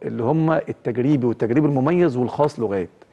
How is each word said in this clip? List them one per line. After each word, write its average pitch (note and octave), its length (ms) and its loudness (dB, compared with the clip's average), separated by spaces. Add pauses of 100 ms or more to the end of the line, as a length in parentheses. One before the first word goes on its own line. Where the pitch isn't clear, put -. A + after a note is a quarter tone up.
اللي A#2 200 -4
هم D#3 280 2
التجريبي B2 760 0
والتجريب A#2+ 380 0
المميز D3 520 2
والخاص C3+ 420 -2
لغات. G2 300 -2 (240)